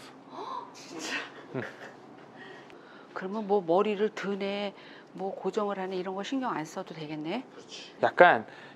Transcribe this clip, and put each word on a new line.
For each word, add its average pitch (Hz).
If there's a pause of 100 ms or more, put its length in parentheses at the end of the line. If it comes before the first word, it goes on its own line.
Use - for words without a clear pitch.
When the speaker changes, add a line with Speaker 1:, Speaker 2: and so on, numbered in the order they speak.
(720)
Speaker 1:
진짜? - (400)
Speaker 2:
응. 131 (1500)
Speaker 1:
그러면 202
뭐 202
머리를 202
드네, 196 (380)
뭐 185
고정을 202
하네, 185
이런 185
거 196
신경 254
안 151
써도 180
되겠네? 160 (100)
Speaker 2:
그렇지. - (100)
약간 123 (300)